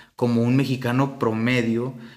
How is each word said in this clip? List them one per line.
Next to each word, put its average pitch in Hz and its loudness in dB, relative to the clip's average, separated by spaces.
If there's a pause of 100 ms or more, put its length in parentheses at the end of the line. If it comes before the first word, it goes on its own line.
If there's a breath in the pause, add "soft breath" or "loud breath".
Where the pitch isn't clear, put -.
(160 loud breath)
como 120 2
un 120 2
mexicano 135 0
promedio 117 0 (240 loud breath)